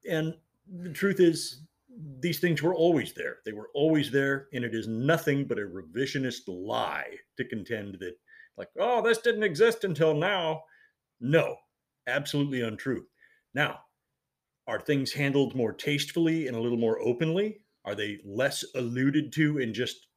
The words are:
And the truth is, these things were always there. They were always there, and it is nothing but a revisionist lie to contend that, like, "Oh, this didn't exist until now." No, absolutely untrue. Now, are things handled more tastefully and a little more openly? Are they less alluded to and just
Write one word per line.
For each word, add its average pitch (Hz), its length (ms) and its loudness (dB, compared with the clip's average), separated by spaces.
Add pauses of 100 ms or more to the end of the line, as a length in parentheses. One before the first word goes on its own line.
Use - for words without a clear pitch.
And 160 280 -2 (320)
the 180 240 -12
truth 190 280 0
is, 160 420 4 (580)
these - 200 -2
things 170 220 2
were 180 140 2
always 160 380 4
there. 71 320 -6
They 107 80 -8
were 104 200 -14
always 147 380 4
there, 139 400 0
and 123 140 -4
it 110 100 -4
is 107 120 -4
nothing 139 580 2
but 131 120 -2
a 107 40 -4
revisionist 104 880 -4
lie 95 680 -6 (220)
to 127 80 -4
contend 101 560 -8
that, 90 160 -10 (400)
like, 101 100 -12 (100)
"Oh, 233 240 2
this 226 180 2
didn't 220 240 0
exist 208 420 4
until 160 280 4
now." 165 520 -2 (560)
No, 143 340 2 (500)
absolutely 139 560 -2
untrue. 113 440 -4 (480)
Now, 139 260 0 (880)
are 107 140 -2
things 139 320 0
handled 139 420 2
more 113 160 0
tastefully 160 760 0
and 120 100 -4
a - 20 -2
little 120 180 0
more 113 220 2
openly? 165 640 0 (240)
Are 104 100 -4
they 104 300 -4
less 123 400 -2 (100)
alluded 131 580 0
to 151 260 2
and 117 140 -4
just 113 440 -6